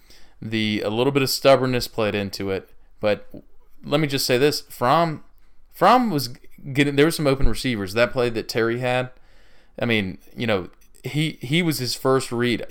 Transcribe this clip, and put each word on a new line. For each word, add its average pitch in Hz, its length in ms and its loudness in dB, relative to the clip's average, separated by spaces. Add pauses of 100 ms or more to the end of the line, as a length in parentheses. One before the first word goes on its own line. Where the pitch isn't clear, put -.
(400)
The, 107 420 -2
a 104 80 -2
little 123 220 0
bit 139 100 2
of 127 80 0
stubbornness 127 580 4
played 104 260 -2
into 98 360 -4
it, 95 180 -4 (320)
but 104 280 -2 (540)
let 143 160 0
me - 80 0
just 135 200 -2
say 127 120 2
this, 143 220 2
Fromm, 156 640 0 (480)
Fromm 233 380 4
was 135 180 -2 (440)
getting, 143 240 0
there 143 100 6
were 170 40 2
some 156 160 -2
open 131 220 6
receivers. 107 460 -2
That 120 180 2
play 123 160 0
that 107 200 -6
Terry 117 320 -2
had, 127 300 -2 (680)
I 120 80 -2
mean, 104 320 0 (180)
you 123 100 -6
know, 95 220 0 (340)
he, 147 380 -4
he 151 220 0
was 156 160 -2
his 120 180 -6
first 131 340 0
read. 120 400 -2